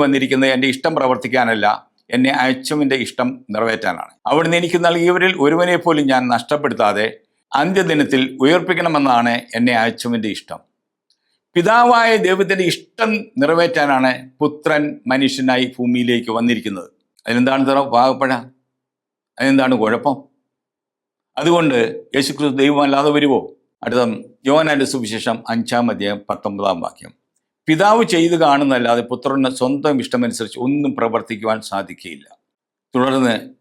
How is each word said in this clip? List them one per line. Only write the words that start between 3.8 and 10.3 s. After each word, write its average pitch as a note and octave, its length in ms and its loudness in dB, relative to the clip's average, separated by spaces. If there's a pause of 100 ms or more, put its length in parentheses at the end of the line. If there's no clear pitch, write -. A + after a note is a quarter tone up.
അവിടുന്ന് E3 300 2
എനിക്ക് F3 300 0
നൽകിയവരിൽ F3 540 2
ഒരുവനെ E3+ 360 4
പോലും D#3+ 360 2
ഞാൻ B2+ 160 2
നഷ്ടപ്പെടുത്താതെ A#2 800 0 (460)
അന്ത്യദിനത്തിൽ D3 880 0
ഉയർപ്പിക്കണമെന്നാണ് D3+ 920 2 (240)
എന്നെ A#2+ 240 2
അയച്ചവൻ്റെ A2+ 460 -4
ഇഷ്ടം." F2 320 -12 (960)